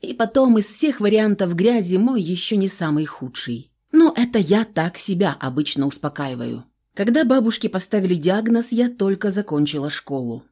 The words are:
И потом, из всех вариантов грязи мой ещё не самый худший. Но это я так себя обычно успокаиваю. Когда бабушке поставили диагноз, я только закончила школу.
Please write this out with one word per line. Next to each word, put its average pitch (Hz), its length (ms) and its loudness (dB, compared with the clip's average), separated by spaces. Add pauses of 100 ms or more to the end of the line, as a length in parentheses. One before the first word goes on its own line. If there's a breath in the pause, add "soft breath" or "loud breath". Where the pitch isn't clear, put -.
И 247 120 -10
потом, 240 440 2
из 208 80 2
всех - 340 -2
вариантов 202 560 2
грязи 190 400 2
мой 233 260 2
ещё 180 360 -2
не 196 100 2
самый 156 380 -2
худший. - 640 -10 (200)
Но 320 260 6
это 240 220 2
я 202 260 2
так 175 320 -4
себя 175 420 -2
обычно 139 460 -4
успокаиваю. 131 800 -6 (280)
Когда 233 300 2
бабушке 233 460 2
поставили 190 460 0
диагноз, 220 560 0
я 240 180 2
только 196 400 -2
закончила 151 600 -2
школу. 123 640 -8